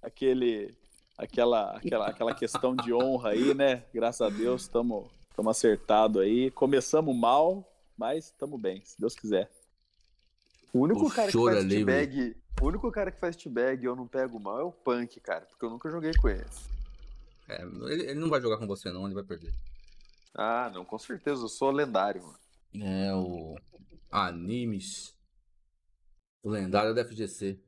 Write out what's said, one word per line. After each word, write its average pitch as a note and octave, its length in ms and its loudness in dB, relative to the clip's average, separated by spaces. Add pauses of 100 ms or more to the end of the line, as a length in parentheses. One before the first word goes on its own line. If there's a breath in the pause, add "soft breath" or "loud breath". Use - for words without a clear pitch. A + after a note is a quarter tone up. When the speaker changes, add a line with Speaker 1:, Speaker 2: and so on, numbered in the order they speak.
Speaker 1:
aquele, A#2+ 720 0 (420)
aquela, A2 600 2
aquela, G#2+ 300 0
aquela A#2 280 0
questão B2+ 400 0
de A#2+ 180 0
honra B2 360 2
aí, B2 240 4
né? C3+ 400 2
Graças A#2 280 0
a A2 80 4
Deus, A2+ 380 -2
tamo, A#2 420 -2 (260)
tamo G#2+ 140 0
acertado A2 720 4
aí. A#2+ 320 4
Começamos C#3 640 2
mal, D3+ 520 4 (300)
mas C3+ 340 -4
tamo C#3+ 260 -8
bem, F#2+ 280 -4
se - 140 -20
Deus A2+ 160 -2
quiser. G2+ 360 0 (1200)
Speaker 2:
O B2+ 60 4
único G#3 280 4
Speaker 3:
O - 40 2
Speaker 2:
cara A3 160 0
que G3 60 0
Speaker 3:
choro A#2 200 6
Speaker 2:
faz G2 120 4
Speaker 3:
é - 20 2
livre. G#2 180 4 (220)
Speaker 2:
teabag, C3 300 -4 (240)
o C3 40 4
único G3+ 260 -2
cara F#3+ 200 -4
que - 80 -20
faz E3+ 160 -2
teabag B2+ 460 -2
e B2 40 -6
eu B2 100 -2
não B2+ 120 -10
pego B2+ 320 -4
mal G#2 200 -6
é D3 40 -2
o F3 80 -6
Punk, A#2+ 480 -4
cara, - 260 -6
porque - 200 -10
eu A#2 40 -4
nunca B2+ 200 -10
joguei D#3+ 220 -4 (100)
com C3 80 4
ele. - 160 -4 (1000)
Speaker 3:
É, F2 160 -10
ele, C3 480 -8
ele C#3+ 80 -6
não D#3+ 100 0
vai D3 100 2
jogar A2+ 180 0
com A2 100 -6
você G2 240 -6
não, F#2 140 -6
ele G2 100 -6
vai G2 80 -8
perder. F2 300 -8 (840)
Speaker 2:
Ah, A#2 360 -2
não, F#2 140 -12
com A2 140 -10
certeza, B2+ 440 -6
eu A2 60 -6
sou C3+ 220 0
lendário, G#2 500 0
mano. D#2+ 160 -20 (380)
Speaker 3:
É, G2 400 -2
o F2 400 -4 (560)
Animes. G2 1040 -4 (1300)
O G#2 60 -6
lendário G#2 440 2
da A#2+ 80 0
F A#2 140 -6
G G#2+ 120 -6
C. G2 400 -8